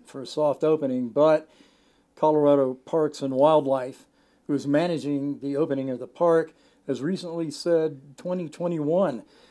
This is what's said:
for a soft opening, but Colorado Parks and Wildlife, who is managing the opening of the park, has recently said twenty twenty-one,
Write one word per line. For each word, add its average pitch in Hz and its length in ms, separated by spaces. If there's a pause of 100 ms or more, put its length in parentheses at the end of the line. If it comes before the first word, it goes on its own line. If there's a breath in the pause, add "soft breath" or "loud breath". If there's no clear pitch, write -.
for - 160
a 123 60
soft 147 360
opening, 139 460
but 156 400 (680 soft breath)
Colorado 143 600
Parks 151 480
and 135 100
Wildlife, 135 720 (420 soft breath)
who 147 60
is 135 140
managing 143 760
the 139 160
opening 135 320
of 127 100
the 123 80
park, 165 460 (340 soft breath)
has 127 140
recently 165 500
said 147 680
twenty 180 280
twenty-one, 160 760 (280 soft breath)